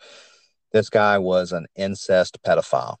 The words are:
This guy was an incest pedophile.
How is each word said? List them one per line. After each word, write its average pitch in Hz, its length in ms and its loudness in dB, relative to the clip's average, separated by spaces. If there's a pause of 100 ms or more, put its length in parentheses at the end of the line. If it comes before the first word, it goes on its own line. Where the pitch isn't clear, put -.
(720)
This 107 180 0
guy 104 280 4
was 92 340 0
an 85 140 -6 (100)
incest 95 680 -2
pedophile. 80 560 -2